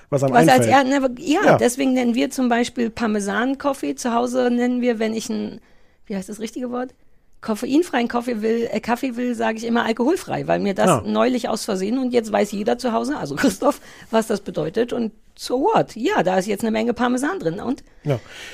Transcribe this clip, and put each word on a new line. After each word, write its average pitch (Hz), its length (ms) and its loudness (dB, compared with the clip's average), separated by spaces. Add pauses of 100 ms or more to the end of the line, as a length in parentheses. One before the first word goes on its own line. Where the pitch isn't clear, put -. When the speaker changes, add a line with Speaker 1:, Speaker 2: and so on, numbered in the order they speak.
Speaker 1:
was 135 160 2
einem 135 100 2
Speaker 2:
Was 240 140 8
als 254 180 6
Speaker 1:
einfällt. 262 260 4
Speaker 2:
er-, 285 80 2
ne, 262 200 0
ja, 320 240 2
Speaker 1:
Ja. 247 120 8
Speaker 2:
deswegen 254 360 2
nennen 247 240 2
wir 269 140 0
zum 254 180 0
Beispiel 233 420 0
Parmesan-Kaffee 233 1040 -2
zu 254 180 -4
Hause, 247 380 0
nennen 247 300 0
wir, 240 180 0
wenn 220 160 -2
ich 220 160 -6
einen, 214 300 -6 (460)
wie 202 100 -6
heißt 190 120 -8
das 214 120 -12
richtige 240 320 -8
Wort? 247 200 -6 (480)
Koffeinfreien 247 680 0
Kaffee 240 340 -4
will, 226 280 0
äh, 214 100 -2
Kaffee 240 360 -2
will, 247 180 -2
sage 226 220 -2
ich 220 80 -10
immer 233 220 0
alkoholfrei, 226 600 0
weil 170 140 2
mir 196 140 0
das 202 120 2
Speaker 1:
Ja. 139 200 4
Speaker 2:
neulich 226 420 0
aus 220 160 -4
Versehen 202 340 -2
und 254 140 -2
jetzt 226 180 0
weiß 202 220 2
jeder 214 240 -2
zu 240 160 -2
Hause, 240 240 -2
also 147 180 -6
Christoph, 269 460 2 (300)
was 220 160 0
das 202 140 -2
bedeutet 185 520 -4
und 240 200 -2 (260)
so 269 240 -2
what? 339 340 2
Ja, 254 260 0
da 185 140 0
ist 185 100 0
jetzt 202 160 -4
eine 220 80 0
Menge 220 220 0
Parmesan 254 460 -2
drin 165 220 -4
und 269 220 -4 (220)
Speaker 1:
Ja. 139 160 0 (340)